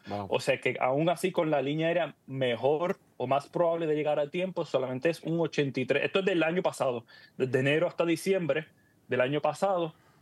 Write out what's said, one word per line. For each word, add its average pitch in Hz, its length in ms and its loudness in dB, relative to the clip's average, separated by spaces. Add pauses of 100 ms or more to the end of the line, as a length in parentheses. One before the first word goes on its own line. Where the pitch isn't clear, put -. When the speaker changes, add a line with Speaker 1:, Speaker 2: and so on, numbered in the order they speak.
Speaker 1:
Wow. 101 240 -6
Speaker 2:
O 131 100 0
sea 131 200 0
que 123 200 -2
aún 139 300 2
así 180 220 -2
con 160 180 0
la 147 100 2
línea 156 280 0
aérea 170 260 0 (120)
mejor 135 720 0 (180)
o 123 100 -4
más 135 220 0
probable 170 400 0
de 151 80 2
llegar 151 240 0
a 147 100 -2
tiempo, 180 340 -4
solamente 131 460 0
es 160 140 -6
un 165 160 0
ochenta 143 400 0
y 123 60 -2
tres. 135 180 2
Esto 196 160 0
es 190 40 -4
del 180 200 2
año 175 180 0
pasado, 131 420 -2 (320)
desde 131 220 0
enero 151 300 2
hasta 170 180 0
diciembre 165 640 0 (400)
del 123 120 0
año 143 220 2
pasado. 165 500 0 (300)